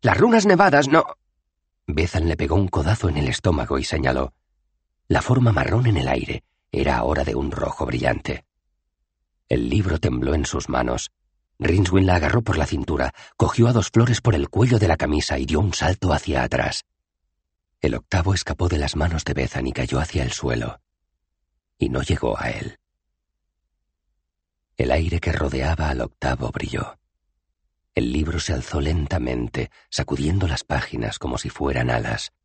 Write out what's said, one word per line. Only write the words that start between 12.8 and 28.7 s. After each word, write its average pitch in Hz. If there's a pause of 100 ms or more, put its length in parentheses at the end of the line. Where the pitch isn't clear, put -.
cogió -
a 120
Dos 110
Flores 117
por 117
el 71
cuello 120
de 101
la 82
camisa 71
y 67
dio 78
un 98
salto -
hacia 71
atrás. - (920)
El 64
octavo 87
escapó 90
de 85
las 73
manos 80
de -
Bethan 65
y 65
cayó 65
hacia 76
el 62
suelo. 58 (1000)
Y -
no 62
llegó 64
a -
él. - (2000)
El 64
aire 82
que 87
rodeaba 73
al 65
octavo 62
brilló. - (960)
El 60
libro 78
se -
alzó 65